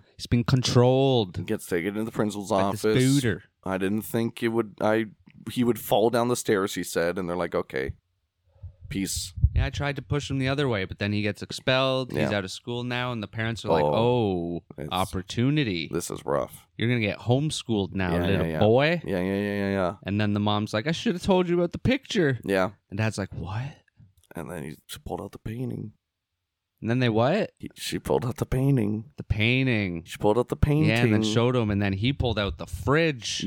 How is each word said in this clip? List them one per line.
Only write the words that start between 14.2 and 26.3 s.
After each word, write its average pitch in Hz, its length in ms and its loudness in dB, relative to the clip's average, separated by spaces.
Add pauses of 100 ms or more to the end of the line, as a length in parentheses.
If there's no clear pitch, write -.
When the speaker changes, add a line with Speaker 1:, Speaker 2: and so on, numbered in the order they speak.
Speaker 1:
"Oh, - 0 - (160)
Speaker 2:
it's 76 140 -8
Speaker 1:
opportunity. 95 960 0
Speaker 2:
This - 200 -4
is - 160 -8
rough. - 400 -2 (100)
Speaker 1:
You're 113 120 0
gonna 123 120 2
get 101 200 -2
homeschooled 117 760 0
now, 92 220 0
Speaker 2:
Yeah, 87 40 2
yeah, 87 60 0
Speaker 1:
little 87 200 2
Speaker 2:
yeah. 78 140 -2
Speaker 1:
boy." 139 440 4
Speaker 2:
Yeah, 90 160 -2
yeah, 95 140 0
yeah, 101 200 -2
yeah, 98 160 -2
yeah. 98 320 0
Speaker 1:
And 101 180 -2
then 104 140 0
the 104 60 0
mom's 104 340 0
like, 113 120 -2
"I 160 60 0
should 175 220 -2
have 180 80 -8
told 185 260 2
you 175 100 2
about 175 140 0
the - 60 -8
picture." 190 680 0
Speaker 2:
Yeah. 95 260 2 (200)
Speaker 1:
And 98 80 -10
Dad's 110 200 0
like, 95 160 -6
"What?" 95 300 -6 (720)
Speaker 2:
And 76 160 -10
then 82 120 -8
he 73 140 -10 (300)
pulled 87 160 -8
out 101 100 -12
the - 60 -16
painting. 110 540 -8 (880)